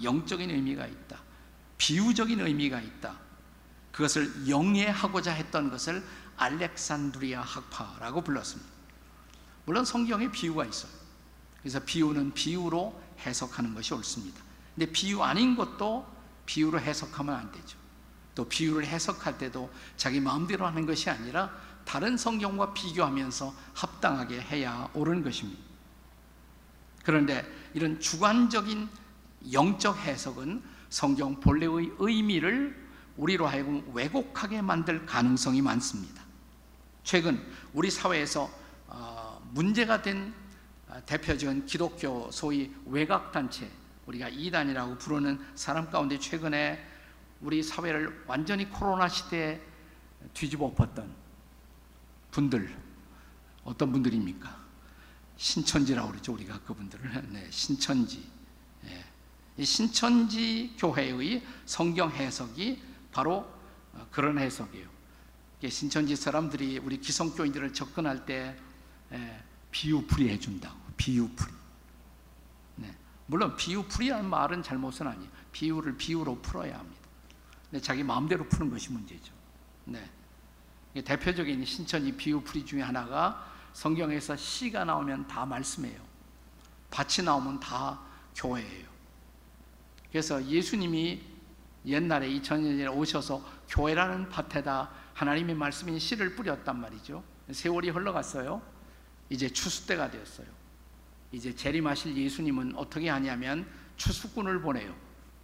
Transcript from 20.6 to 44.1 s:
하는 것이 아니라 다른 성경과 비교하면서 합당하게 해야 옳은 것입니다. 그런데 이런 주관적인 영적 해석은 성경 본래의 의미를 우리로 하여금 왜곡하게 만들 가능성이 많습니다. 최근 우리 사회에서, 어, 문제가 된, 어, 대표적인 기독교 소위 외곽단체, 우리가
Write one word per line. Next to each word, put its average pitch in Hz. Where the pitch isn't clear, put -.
하는 160
것이 160
아니라 135
다른 208
성경과 202
비교하면서 139
합당하게 127
해야 123
옳은 160
것입니다. 113
그런데 143
이런 156
주관적인 214
영적 190
해석은 139
성경 139
본래의 165
의미를 214
우리로 165
하여금 139
왜곡하게 208
만들 165
가능성이 127
많습니다. -
최근 165
우리 175
사회에서, 156
어, 113
문제가 214
된, 196
어, 127
대표적인 143
기독교 135
소위 143
외곽단체, 143
우리가 120